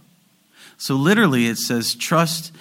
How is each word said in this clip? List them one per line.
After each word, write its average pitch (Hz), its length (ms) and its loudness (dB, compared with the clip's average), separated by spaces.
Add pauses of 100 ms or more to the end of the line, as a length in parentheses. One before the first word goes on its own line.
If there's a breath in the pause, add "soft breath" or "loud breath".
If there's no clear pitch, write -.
(760 loud breath)
So - 180 -4
literally 143 520 2
it 110 100 -4
says, - 380 -4
"Trust, - 640 -2